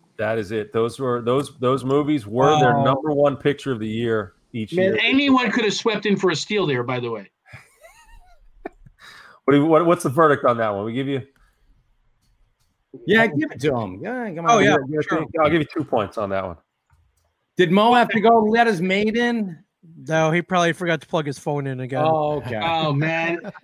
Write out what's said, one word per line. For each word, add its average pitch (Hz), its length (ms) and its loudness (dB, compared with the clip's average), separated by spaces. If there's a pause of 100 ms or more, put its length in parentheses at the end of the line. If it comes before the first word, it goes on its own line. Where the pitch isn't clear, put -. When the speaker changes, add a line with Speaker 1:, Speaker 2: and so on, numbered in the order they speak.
(180)
Speaker 1:
That 110 200 -2
is 104 140 -8
it. 107 200 -6
Those 113 280 -2
were, 123 220 -4
those, 127 380 -2
those 127 240 0
movies 143 440 0
were 135 320 2
their 147 180 4
Speaker 2:
Wow. 139 80 0
Speaker 1:
number 139 260 0
one 143 240 2
picture 139 360 -2
of 117 80 -4
the 110 80 -6
year 110 460 -4 (200)
each 110 200 -8
Speaker 3:
Man, 185 200 2
Speaker 1:
year. 214 80 -2
Speaker 3:
anyone 262 500 2
could 233 140 -2
have 196 80 0
swept 208 320 -2
in 202 100 2
for 190 160 0
a 156 40 -2
steal 196 320 -2
there, 127 160 -2
by 127 160 -4
the 120 120 -6
way. 101 240 -12
Speaker 1:
<laughs> - 1400 -20 (720)
What 135 80 4
do 143 60 6
you, 143 60 2
what, 165 220 4
what's 170 160 2
the 156 60 0
verdict 143 360 4
on 120 120 4
that 110 160 0
one? 101 120 -4
We 113 80 -6
give 135 140 -4
you 135 160 -4 (1800)
Speaker 4:
Yeah, 226 180 4
give 285 260 -2
it - 100 -16
to 139 140 0
him. 101 260 -6
Yeah, 226 340 -8
come 165 100 -8
on. 233 60 4
Speaker 2:
Oh, 226 80 6
yeah, 190 180 4 (100)
Speaker 1:
Yeah, 151 120 -4 (100)
Speaker 2:
sure. 160 160 -2 (160)
Speaker 1:
I'll 151 80 4
give 160 120 2
you 143 140 -4
two 156 80 -4
points 113 360 -2
on 101 100 -4
that 98 160 -4
one. 85 120 -10 (1000)
Speaker 4:
Did 175 140 2
Mo 214 220 6
have 240 160 4
to 202 120 0
go 208 80 6 (140)
let 226 240 4
his 190 140 0
maid 202 360 0
in? 233 400 -2 (480)
Speaker 2:
No, 160 240 2
he 170 140 0
probably 170 300 0
forgot 170 280 -2
to - 60 -20
plug 160 180 -2
his 143 140 -8
phone 143 260 -6
in 131 140 -8
again. 131 260 -4
Speaker 4:
Oh, 151 320 0
okay. 120 260 -6
Speaker 3:
Oh, 160 300 -2
man. 165 460 -2 (240)